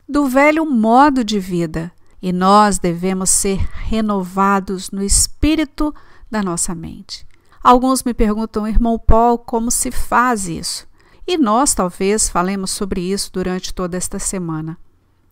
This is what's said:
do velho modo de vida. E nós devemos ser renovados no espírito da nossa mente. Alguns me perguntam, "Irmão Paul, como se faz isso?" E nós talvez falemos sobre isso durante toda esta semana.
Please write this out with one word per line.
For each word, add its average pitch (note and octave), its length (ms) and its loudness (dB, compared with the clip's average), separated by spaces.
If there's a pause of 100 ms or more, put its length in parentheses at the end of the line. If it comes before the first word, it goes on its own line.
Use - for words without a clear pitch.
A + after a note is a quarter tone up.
do C#4+ 200 0
velho D4+ 400 2
modo B3+ 580 4
de G#3 160 -2
vida. E3+ 500 -4 (300)
E F3+ 140 -4
nós G3 440 4
devemos F#3 520 -2
ser G3 360 0 (180)
renovados G3 1040 0
no G3 120 -6
espírito D4+ 920 0 (360)
da G#3+ 120 -2
nossa F3 320 -4
mente. E3 520 -14 (360)
Alguns B3+ 400 4
me A#3+ 100 -2
perguntam, A3 560 0
"Irmão A3+ 300 4
Paul, A#3 400 6
como A#3 320 -4
se - 200 -2
faz A#3 580 0
isso?" - 380 -8 (400)
E F4+ 120 -2
nós C#4+ 340 2
talvez G3 560 -2
falemos F#3+ 420 -2
sobre G3 300 -6
isso F#3+ 320 -6
durante F#3 400 -6
toda F3+ 240 -6
esta F3+ 220 -6
semana. E3 580 -6 (540)